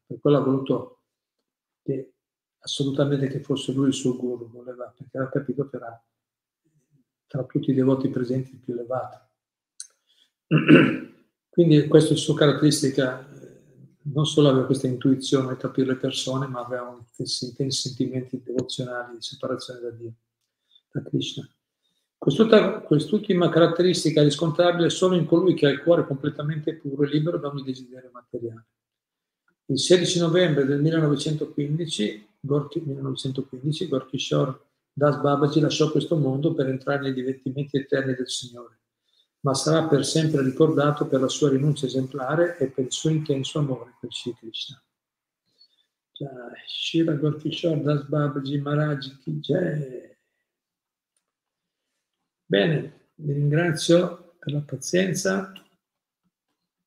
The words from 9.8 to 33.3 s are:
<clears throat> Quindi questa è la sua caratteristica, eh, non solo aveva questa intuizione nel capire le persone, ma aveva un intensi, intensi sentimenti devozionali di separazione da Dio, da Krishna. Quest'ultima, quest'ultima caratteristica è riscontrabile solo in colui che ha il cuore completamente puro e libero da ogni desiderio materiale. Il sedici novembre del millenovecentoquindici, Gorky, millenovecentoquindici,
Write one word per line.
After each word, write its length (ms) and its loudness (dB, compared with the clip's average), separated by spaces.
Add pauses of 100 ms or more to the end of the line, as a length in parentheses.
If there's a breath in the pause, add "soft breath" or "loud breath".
<clears throat> 1000 4
Quindi 400 6
questa 220 8
è 20 6
la 60 2
sua 160 0
caratteristica, 920 2
eh, 340 -20 (420)
non 240 -2
solo 240 4
aveva 160 2
questa 200 -2
intuizione 600 0
nel 100 -6
capire 300 -2
le 100 0
persone, 500 -4
ma 160 -8
aveva 280 -8
un 80 -18
intensi, 480 -10
intensi 420 -6
sentimenti 540 -6
devozionali 760 -10
di 60 -16
separazione 580 -10
da 120 -10
Dio, 200 -14 (800 soft breath)
da 120 -6
Krishna. 460 -6 (720)
Quest'ultima, 600 4
quest'ultima 680 2
caratteristica 720 4
è 40 8
riscontrabile 680 2
solo 240 2
in 100 2
colui 300 4
che 120 2
ha 40 6
il 100 -2
cuore 260 4
completamente 680 -4
puro 300 -4
e 40 -2
libero 300 0
da 100 -6
ogni 140 -8
desiderio 500 -12
materiale. 540 -12 (960)
Il 140 -2
sedici 400 2
novembre 480 2
del 160 0
millenovecentoquindici, 1500 -2 (120)
Gorky, 440 -4
millenovecentoquindici, 1040 -6